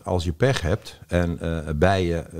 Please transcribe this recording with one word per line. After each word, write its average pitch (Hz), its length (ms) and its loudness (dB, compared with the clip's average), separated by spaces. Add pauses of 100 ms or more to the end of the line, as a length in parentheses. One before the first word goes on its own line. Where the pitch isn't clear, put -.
als 90 200 0
je 85 100 -2
pech 127 280 2
hebt - 460 -4
en, 87 320 0
eh, 80 360 -4
bijen, 85 560 2
eh, 85 80 -12